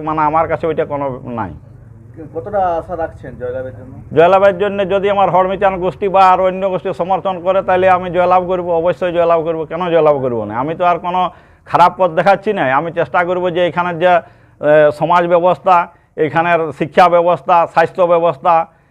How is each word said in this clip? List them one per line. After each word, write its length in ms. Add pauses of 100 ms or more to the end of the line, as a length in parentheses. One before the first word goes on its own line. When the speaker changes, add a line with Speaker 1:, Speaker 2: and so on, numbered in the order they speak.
Speaker 1:
মানে 180
আমার 280
কাছে 180
ওইটা 180
কোনো 400
নাই। 260 (840)
Speaker 2:
কতটা 240
আশা 380
রাখছেন 420
জয়লাভের 340
জন্য? 440
Speaker 1:
জয়লাভের 420
জন্য 320
যদি 200
আমার 200
হড়মিচান 500
গোষ্ঠী 280
বা 240
আর 80
অন্য 280
গোষ্ঠী 240
সমর্থন 480
করে, 220
তাহলে 280
আমি 200
জয়লাভ 360
করব, 240
অবশ্যই 420
জয়লাভ 320
করব। 200
কেন 260
জয়লাভ 320
করব 220
না? 140
আমি 160
তো 100
আর 140
কোনো 320 (340)
খারাপ 320
পথ 140
দেখাচ্ছি 420
না। 240
আমি 160
চেষ্টা 320
করব 260
যে 160
এখানের 320
যে, 80
এ, 140 (720)
সমাজ 340
ব্যবস্থা, 600 (280)
এখানের 560
শিক্ষা 360
ব্যবস্থা, 640
স্বাস্থ্য 300
ব্যবস্থা, 640 (240)